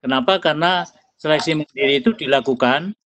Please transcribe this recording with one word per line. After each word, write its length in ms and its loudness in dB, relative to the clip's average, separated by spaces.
Kenapa? 400 0
Karena 400 0
seleksi 400 0
mandiri 480 -2
itu 80 4
dilakukan 800 0